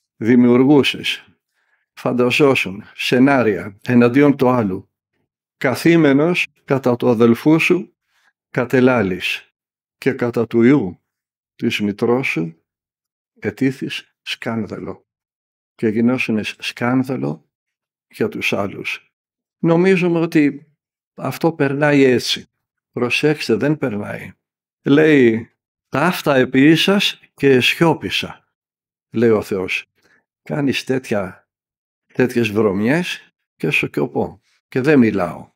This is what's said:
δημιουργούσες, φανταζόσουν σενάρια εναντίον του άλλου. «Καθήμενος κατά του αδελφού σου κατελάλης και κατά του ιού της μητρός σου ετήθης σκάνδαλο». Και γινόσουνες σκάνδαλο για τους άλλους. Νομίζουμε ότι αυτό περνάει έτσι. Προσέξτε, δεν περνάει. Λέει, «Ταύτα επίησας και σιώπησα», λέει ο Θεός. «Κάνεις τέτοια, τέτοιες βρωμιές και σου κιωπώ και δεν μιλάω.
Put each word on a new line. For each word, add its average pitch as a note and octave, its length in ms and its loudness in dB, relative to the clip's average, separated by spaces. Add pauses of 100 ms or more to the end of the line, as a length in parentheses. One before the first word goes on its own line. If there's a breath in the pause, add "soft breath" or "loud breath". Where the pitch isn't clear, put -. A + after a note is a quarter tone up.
(160)
δημιουργούσες, B2 1120 2 (640)
φανταζόσουν B2 920 0 (100)
σενάρια A#2+ 880 0
εναντίον B2 540 4
του C3 120 2
άλλου. G#2 420 -2 (680)
«Καθήμενος D#3 920 2 (180)
κατά C3 320 -2
του B2 120 -2
αδελφού A#2+ 500 2
σου F3+ 380 -2 (540)
κατελάλης B2 1040 0 (440)
και C3+ 140 -2
κατά A#2+ 340 -4
του A#2 160 0
ιού A#2 380 2 (540)
της A#2 260 -6
μητρός A#2 460 -2
σου - 360 -8 (760)
ετήθης C3 840 -6
σκάνδαλο». F#2+ 840 -10 (680)
Και - 140 -4
γινόσουνες A#2 680 -2
σκάνδαλο C3 920 -6 (560)
για - 220 -6
τους - 240 -6
άλλους. - 600 -8 (460)
Νομίζουμε E3+ 600 2
ότι D3+ 500 0 (480)
αυτό D#3+ 360 -4
περνάει C#3+ 500 0
έτσι. - 440 0 (460)
Προσέξτε, A#2+ 640 -2
δεν C#3+ 240 -2
περνάει. G#2+ 540 -8 (520)
Λέει, C3+ 680 4 (380)
«Ταύτα D3+ 460 -2
επίησας C#3+ 880 2 (140)
και C3+ 260 2
σιώπησα», - 880 -2 (640)
λέει A2+ 200 2
ο G#2 120 2
Θεός. F#2 420 -6 (580)
«Κάνεις C#3+ 420 -4
τέτοια, G#2 640 -6 (640)
τέτοιες A#2+ 360 0
βρωμιές G#2+ 840 -2 (220)
και D#3 140 -4
σου D3 200 -4
κιωπώ A#2 500 -6 (280)
και C3 120 -4
δεν C#3+ 180 4
μιλάω. F#2 580 -2